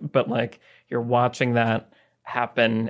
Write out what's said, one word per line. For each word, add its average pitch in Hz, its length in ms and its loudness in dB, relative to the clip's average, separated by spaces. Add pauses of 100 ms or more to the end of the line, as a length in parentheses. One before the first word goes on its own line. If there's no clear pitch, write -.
(140)
But, 123 160 2
like, 120 320 -4 (260)
you're 120 140 -2
watching 120 540 0
that 113 360 0 (320)
happen, 113 680 0